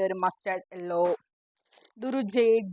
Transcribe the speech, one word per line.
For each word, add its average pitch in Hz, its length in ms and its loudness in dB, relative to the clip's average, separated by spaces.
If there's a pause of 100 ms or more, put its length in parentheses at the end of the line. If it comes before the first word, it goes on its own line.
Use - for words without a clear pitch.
ഒരു 185 180 -4
മസ്റ്റാർഡ് 185 500 -6
യെല്ലോ, 175 260 -2 (920)
ഇതൊരു 262 260 -4 (140)
ജേഡ് 226 360 4